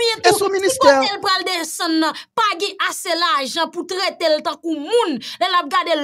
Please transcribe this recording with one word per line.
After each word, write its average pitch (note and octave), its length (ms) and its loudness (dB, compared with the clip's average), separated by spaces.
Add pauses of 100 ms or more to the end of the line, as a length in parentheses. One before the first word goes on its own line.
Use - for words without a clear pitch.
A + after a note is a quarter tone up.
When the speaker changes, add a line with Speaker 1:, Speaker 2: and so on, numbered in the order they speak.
Speaker 1:
byen A4+ 180 0
Speaker 2:
E - 60 -8
Speaker 1:
tou, G#4 160 6
Speaker 2:
sou G4 80 0
Speaker 1:
si F#4+ 80 -2
Speaker 2:
ministè. F#4+ 260 0
Speaker 1:
kote C#4+ 300 6
l G4 100 -6
pral F#4 240 0
desann E4+ 560 -4
nan, D4+ 200 -2 (120)
pa A4+ 120 2 (120)
gen F#4+ 140 -4 (160)
ase F4+ 260 -6
lajan D#4+ 600 0
pou F4 120 -8
trete F4+ 460 -2
l D4+ 140 2
tankou D#4+ 280 -4
moun, E4 440 0
lè - 320 -4
l F4+ 100 2
ap C#4+ 100 -6
gade E4+ 340 0